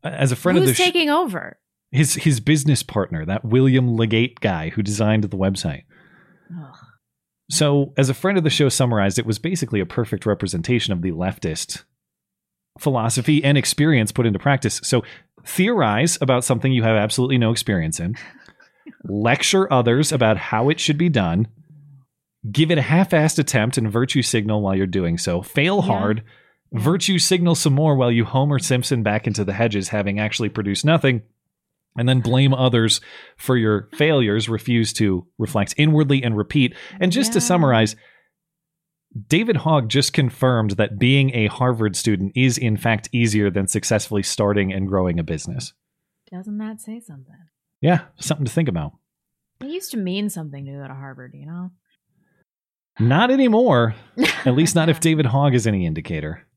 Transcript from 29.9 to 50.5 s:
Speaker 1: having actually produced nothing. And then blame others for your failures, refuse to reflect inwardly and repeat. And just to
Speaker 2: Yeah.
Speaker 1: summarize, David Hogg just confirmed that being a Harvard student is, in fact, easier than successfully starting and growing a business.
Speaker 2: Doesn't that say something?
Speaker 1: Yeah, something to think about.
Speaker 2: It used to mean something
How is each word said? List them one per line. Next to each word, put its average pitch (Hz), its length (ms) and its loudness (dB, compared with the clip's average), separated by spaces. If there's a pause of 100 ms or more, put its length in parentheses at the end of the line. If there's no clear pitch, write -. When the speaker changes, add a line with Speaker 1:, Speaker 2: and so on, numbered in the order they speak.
Speaker 1:
having 101 280 -2
actually 107 300 -2
produced 101 380 -2
nothing. 139 340 2 (760)
And 120 100 0
then 127 120 2
blame 131 340 2
others 120 460 2 (360)
for 127 200 0
your 107 380 0
failures, 113 540 2
refuse 113 460 0
to 95 320 0 (120)
reflect 104 380 -2
inwardly 147 460 2
and 113 140 0
repeat. 123 380 0 (260)
And 185 120 0
just 226 200 0
to 220 60 2
Speaker 2:
Yeah. 170 60 0
Speaker 1:
summarize, 127 520 2 (1300)
David 220 280 2
Hogg 139 340 0
just 139 240 0
confirmed 123 580 0
that 101 260 -2
being 131 360 2
a 110 140 0
Harvard 113 480 0
student 98 380 -2
is, 123 220 2
in 117 220 0
fact, 113 340 -2
easier 107 380 2
than 95 160 -2
successfully 104 560 -2
starting 101 500 0
and 95 160 -4
growing 92 300 0
a 85 40 -2
business. 78 520 -8 (560)
Speaker 2:
Doesn't 196 280 -12
that 214 220 -10
say 220 200 -14
something? 139 360 -20 (460)
Speaker 1:
Yeah, 170 200 2 (160)
something 147 280 -4
to 113 60 -6
think 165 160 0
about. 80 240 -6 (680)
Speaker 2:
It 262 80 -12
used 359 220 -10
to 254 80 -6
mean 196 320 -4
something 143 340 -12